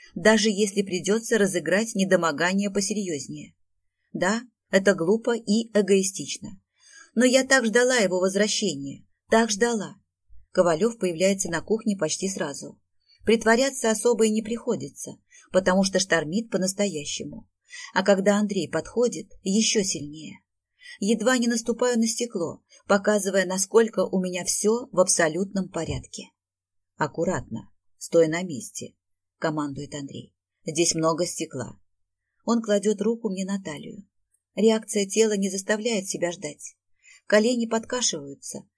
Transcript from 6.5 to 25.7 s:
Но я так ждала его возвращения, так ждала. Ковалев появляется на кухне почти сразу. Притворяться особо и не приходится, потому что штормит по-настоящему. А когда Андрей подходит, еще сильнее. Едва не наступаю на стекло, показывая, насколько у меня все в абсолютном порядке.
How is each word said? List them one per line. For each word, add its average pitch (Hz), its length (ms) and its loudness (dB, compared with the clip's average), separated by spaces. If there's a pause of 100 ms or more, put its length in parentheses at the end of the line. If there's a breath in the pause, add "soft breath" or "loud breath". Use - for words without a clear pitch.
Но 233 100 2
я 262 200 6
так 262 220 4
ждала 247 300 2
его 185 220 2
возвращения, 190 840 -2 (240)
так 226 220 4
ждала. 208 460 -2 (560)
Ковалев 180 460 2
появляется 185 520 0
на 165 100 -2
кухне 208 360 -2
почти 190 320 -2
сразу. 151 520 -8 (440 soft breath)
Притворяться 226 640 4
особо 220 360 2
и 220 40 4
не 214 120 0
приходится, 214 720 -6 (400 soft breath)
потому 190 320 4
что 190 160 0
штормит 170 500 -2
по-настоящему. 185 1000 -4 (460 loud breath)
А 185 80 0
когда 196 360 4
Андрей 196 300 -2
подходит, 190 600 -2 (120)
еще 214 400 2
сильнее. 151 580 -8 (580 loud breath)
Едва 226 400 2
не 233 80 0
наступаю 233 520 0
на 226 80 2
стекло, 226 560 -6 (240 soft breath)
показывая, 196 600 2
насколько 190 600 2
у 185 140 0
меня 180 240 -4
все 226 460 0
в 170 80 -8
абсолютном 185 720 2
порядке. - 560 -8 (720)